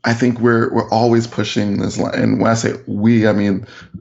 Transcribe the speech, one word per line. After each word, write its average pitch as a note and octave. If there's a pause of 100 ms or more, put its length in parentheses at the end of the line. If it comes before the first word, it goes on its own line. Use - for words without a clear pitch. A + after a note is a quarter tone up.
I A#2
think A#2+
we're, A#2
we're -
always A#2
pushing G#2
this -
line. -
And -
when A2
I A2+
say A2+ (120)
we, A2
I G#2+
mean G2+ (340)